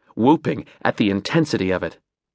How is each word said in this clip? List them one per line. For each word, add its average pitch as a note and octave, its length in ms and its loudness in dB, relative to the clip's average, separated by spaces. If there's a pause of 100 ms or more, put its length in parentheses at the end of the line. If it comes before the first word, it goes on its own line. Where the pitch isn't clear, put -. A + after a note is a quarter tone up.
(160)
whooping A2 480 2 (200)
at - 140 -2
the G#2+ 120 2
intensity G2 640 0
of F2+ 100 -2
it. E2+ 160 -8 (380)